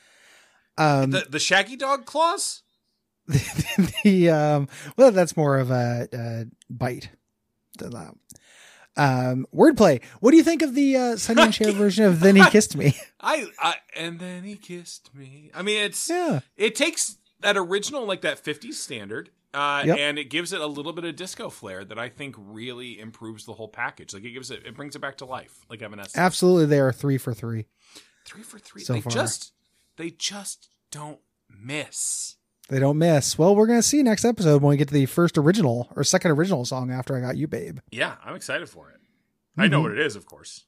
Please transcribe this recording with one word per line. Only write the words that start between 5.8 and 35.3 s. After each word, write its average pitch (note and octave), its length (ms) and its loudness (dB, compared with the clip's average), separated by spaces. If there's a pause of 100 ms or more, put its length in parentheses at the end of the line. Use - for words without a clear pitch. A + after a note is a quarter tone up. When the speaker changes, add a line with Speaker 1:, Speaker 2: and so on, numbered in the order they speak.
Speaker 1:
a A#2 320 -8 (280)
bite B2 380 -6 (680)
than - 120 -14
that. F2 240 -16 (840)
Um, B2+ 580 0
wordplay. G3+ 480 6 (180)
What A3+ 120 6
do D#4+ 40 10
you E4 80 10
think D#4+ 180 0
of C#4 120 -2
the, C#4 220 2
uh, B3 200 -2
Sonny A3+ 260 2
and A3 120 6
Cher G#3+ 180 0
Speaker 2:
<laughs> - 0 -
Speaker 1:
version G3+ 320 2
of F3 160 6
Then G3 160 8
He G3 140 12
Kissed G#3 260 4
Me? C#3+ 180 4 (260)
Speaker 2:
I, C4+ 260 -2 (120)
I, E3 160 -2 (220)
and E3 240 -10
then F3+ 240 -14
he G3+ 120 -14
kissed - 580 -18
me. C#3 400 -20
I D#3+ 80 -10
mean, G#3 200 0
it's, - 260 -6
Speaker 1:
Yeah. E4 320 -2 (160)
Speaker 2:
it G#3+ 200 0
takes D#4+ 400 -2 (240)
that G3+ 160 0
original, G3+ 500 -2
like, F#3+ 140 -4
that D3 180 -4
fifties - 420 -10
standard, A#2 500 -12 (220)
uh, C#3+ 340 -2
Speaker 1:
Yep. D#3 120 2
Speaker 2:
and D3 200 -2
it D3 120 -8
gives E3 220 -6
it F#3 80 -6
a D3+ 60 -4
little D3 260 -10
bit E3 120 -10
of E3 120 -10
disco F#3 340 -12
flair G2 340 -14
that G#2+ 140 -14
I A#2+ 100 -10
think C#3 300 -14
really A2 640 -16
improves A2 460 -18
the A2+ 80 -16
whole G#2+ 140 -14
package. A#2+ 460 -12
Like, G2 100 -18
it B2 80 -16
gives B2 180 -16
it, G#2+ 160 -16
it A2+ 100 -18
brings C#3+ 180 -16
it D3 60 -18
back C#3 180 -12
to C#3 60 -18
life, B2+ 440 -16
like A#2 140 -18
Evanescence. G2+ 340 -16
Speaker 1:
Absolutely, F3+ 500 4
they D3 120 2
are C3+ 140 2
three C3+ 260 -2
for B2 160 -8
three. A2+ 300 -8 (640)
Speaker 2:
Three - 160 -20
for - 160 -20
three. - 240 -20
Speaker 1:
So - 100 -6
Speaker 2:
They A2+ 80 -4
Speaker 1:
far. A#2+ 120 -8
Speaker 2:
just, - 400 -4 (440)
they E3 140 -10
just - 580 -12 (240)
don't D3+ 260 -14 (320)
miss. - 840 -10 (340)
Speaker 1:
They C3+ 80 0
don't C#3 180 2
miss. D#3 420 2
Well, F3 160 6
we're G#3+ 120 4
gonna A#3 160 2
see D4 200 2
next A3+ 220 2
episode E3 380 4
when C#3+ 80 4
we C#3+ 80 4
get C#3+ 100 0
to C#3 60 -2
the C#3 100 4
first E3+ 320 2